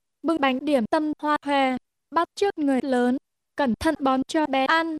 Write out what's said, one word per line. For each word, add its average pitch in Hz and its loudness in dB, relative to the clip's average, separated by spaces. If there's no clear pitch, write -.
bưng 320 0
bánh 269 2
điểm 277 2
tâm 311 0
hoa 302 0
hòe, 269 0
bắt 330 0
chước 403 -2
người 277 0
lớn, 247 0
cẩn 262 0
thận 320 -2
bón 269 0
cho 311 -2
bé 269 0
ăn. 320 0